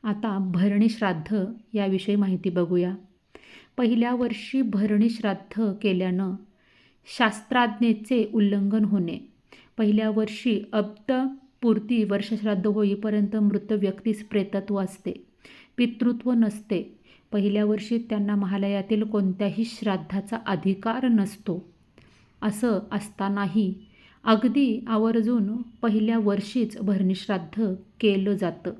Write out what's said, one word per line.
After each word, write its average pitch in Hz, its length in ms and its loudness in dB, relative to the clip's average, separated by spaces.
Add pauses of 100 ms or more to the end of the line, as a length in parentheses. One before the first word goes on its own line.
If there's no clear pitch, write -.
आता 208 320 -4 (180)
भरणी 202 340 4
श्राद्ध 190 560 -2 (280)
याविषयी 196 440 0
माहिती 190 340 0
बघूया. 180 440 0 (840)
पहिल्या 240 380 2
वर्षी 247 480 -2
भरणी 208 480 2
श्राद्ध 208 640 -4 (100)
केल्यानं 185 520 0 (760)
शास्त्राज्ञेचे 226 1300 0
उल्लंघन 202 500 2
होणे. 190 340 0 (580)
पहिल्या 220 340 2
वर्षी 214 500 0 (120)
अब्दपूर्ती 233 1300 0
वर्षश्राद्ध 202 640 -2
होईपर्यंत 208 680 0
मृत 208 360 0
व्यक्तीस 208 560 -2
प्रेतत्व 196 540 -2
असते, 185 300 -8 (640)
पितृत्व 240 560 0
नसते. 214 500 0 (500)
पहिल्या 208 320 2
वर्षी 214 340 0
त्यांना 208 360 -2
महालयातील 196 680 0
कोणत्याही 208 640 0
श्राद्धाचा 196 840 -4
अधिकार 196 600 0
नसतो. 202 640 0 (680)
असं 208 360 0 (140)
असतानाही 202 840 -2 (500)
अगदी 226 640 2
आवर्जून 220 680 2 (260)
पहिल्या 220 360 2
वर्षीच 208 600 0
भरणीश्राद्ध 190 960 0 (260)
केलं 202 340 2
जातं. 180 460 -4